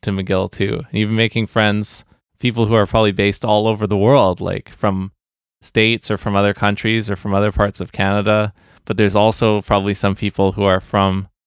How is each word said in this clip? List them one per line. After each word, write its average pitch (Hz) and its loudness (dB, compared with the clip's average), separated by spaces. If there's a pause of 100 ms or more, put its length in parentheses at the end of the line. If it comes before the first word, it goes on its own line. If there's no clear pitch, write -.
to - -4
McGill 95 -2
too. 101 -4
And 113 -4
you've 107 0
been 113 -2
making 110 0
friends, 104 -2 (340)
people 117 0
who 110 0
are 104 4
probably 110 2
based 98 -2
all 107 2
over 110 -2
the 101 0
world, 101 4
like, 92 -6
from 95 -4 (480)
States 110 0
or 104 -2
from 104 -4
other 101 2
countries 110 -2
or 101 -2
from 104 -6
other 101 0
parts 101 -2
of 95 -8
Canada. 104 0 (320)
But 101 -6
there's 101 2
also 107 2
probably 101 0
some 98 -2
people 95 -2
who 101 -2
are 95 2
from 98 0 (180)